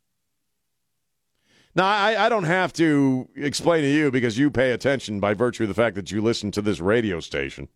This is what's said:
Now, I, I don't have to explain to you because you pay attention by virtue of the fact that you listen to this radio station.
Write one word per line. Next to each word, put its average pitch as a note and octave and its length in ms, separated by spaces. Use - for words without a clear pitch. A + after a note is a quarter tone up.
Now, F3+ 120
I, G3+ 400
I A3+ 40
don't G#3+ 140
have F3 300
to C#3 640
explain D3 480
to C#3 60
you D3 220
because A#2+ 260
you C#3+ 140
pay B2+ 200
attention A#2 480
by G2+ 140
virtue A2+ 300
of G#2+ 60
the F2+ 60
fact A2+ 200
that F#2 160
you G#2 100
listen G#2+ 300
to G2+ 100
this G#2 180
radio G2+ 420
station. C#2 540